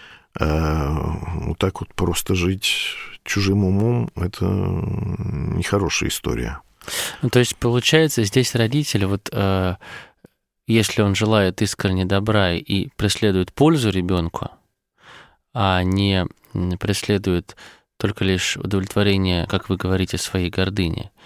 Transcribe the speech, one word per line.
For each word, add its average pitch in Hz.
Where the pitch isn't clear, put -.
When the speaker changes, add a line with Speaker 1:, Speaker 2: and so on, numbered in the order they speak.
Speaker 1:
А, 78
вот 80
так -
вот -
просто 87
жить 92
чужим 101
умом — 110
это 90
нехорошая 95
история. -
Speaker 2:
Ну, 131
то 123
есть, 123
получается, 123
здесь 120
родитель, 117
вот, 98
э, 95
если 110
он 101
желает 104
искренне 95
добра 98
и 92
преследует 98
пользу 139
ребёнку, 90
а 95
не, 95
м, 90
преследует 98
только -
лишь 92
удовлетворение, 95
как -
вы 95
говорите, 92
своей 90
гордыни, 92